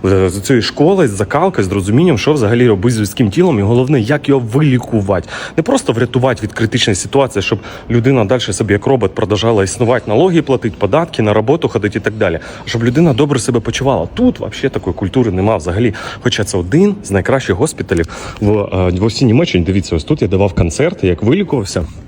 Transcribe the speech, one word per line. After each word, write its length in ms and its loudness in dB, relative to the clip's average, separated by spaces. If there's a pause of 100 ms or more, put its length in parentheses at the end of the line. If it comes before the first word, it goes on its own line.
Е, 260 2
з 100 -6
цієї 220 2
школи, 460 2
з 20 0
закалки, 520 0
з 100 -2
розумінням, 460 2
що 140 2
взагалі 360 2
робити 280 2
з 40 -2
людським 300 0
тілом, 280 2
і 40 0
головне, 380 2
як 280 -2
його 120 4 (120)
вилікувати. 760 0 (280)
Не 60 0
просто 300 0
врятувати 500 0
від 100 -6
критичної 420 0
ситуації, 480 0
щоб 160 -2 (320)
людина 340 4
далі 160 2
собі 320 -2
як 140 0
робот 280 2
продовжала 500 2
існувати, 420 0
налоги 360 2
платити, 360 -2
податки, 440 0
на 100 2
роботу 360 2
ходити 300 -2
і 40 -4
так 120 -4
далі. 240 -2 (260)
А 40 -12
щоб 160 -2
людина 280 4
добре 260 2
себе 220 0
почувала. 540 -2
Тут 260 0
взагалі 280 -4
такої 260 -4
культури 360 0
нема 260 2
взагалі. 380 -2 (260)
Хоча 240 -2
це 140 -4
один 360 2 (100)
з 60 -12
найкращих 460 0
госпіталів 500 -2 (340)
в, 180 2
е, 320 0
в 140 0
усій 200 0
Німеччині. 400 2
Дивіться, 320 -2
ось 80 -2
тут 180 0
я 60 0
давав 240 2
концерти, 540 0
як 160 0
вилікувався. 640 0 (240)